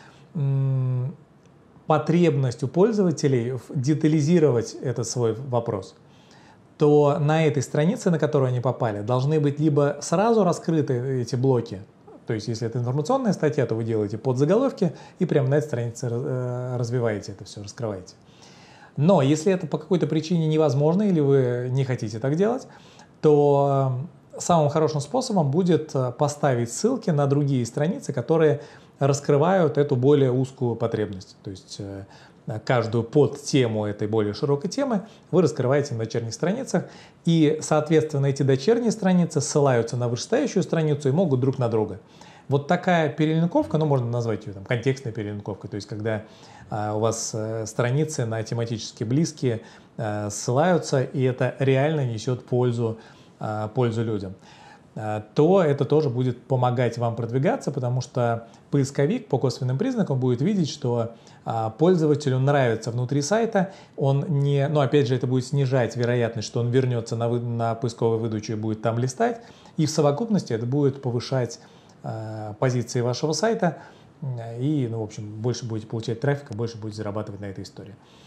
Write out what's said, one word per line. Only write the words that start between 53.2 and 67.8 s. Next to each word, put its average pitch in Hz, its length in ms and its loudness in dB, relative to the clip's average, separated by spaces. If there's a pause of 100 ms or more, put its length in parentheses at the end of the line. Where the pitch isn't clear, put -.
а, 107 300 -6
пользу 117 340 0
людям, 101 300 -4 (640)
а, 107 260 -6 (120)
то 180 300 4
это 143 220 2
тоже 151 240 2
будет 123 380 -2
помогать 123 500 0
вам 117 180 -2
продвигаться, 135 560 -2
потому 127 300 -2
что 120 460 -2 (240)
поисковик 143 580 0
по 139 80 0
косвенным 127 400 -2
признакам 208 420 -2
будет 127 220 0
видеть, 180 280 0
что, 120 440 -4 (320)
а, 113 240 -2
пользователю 147 720 2
нравится 131 520 2
внутри 123 300 -2
сайта, 208 500 0 (260)
он 139 300 2
не, 143 400 2
ну, 151 140 2
опять 139 260 4
же, 131 80 0
это 123 120 -2
будет 127 180 0
снижать 131 500 0
вероятность, 117 520 0
что - 120 -4
он 120 100 -2
вернется 120 460 0
на 117 140 -2
вы-, 120 100 0
на 117 360 -2
поисковую 113 440 -2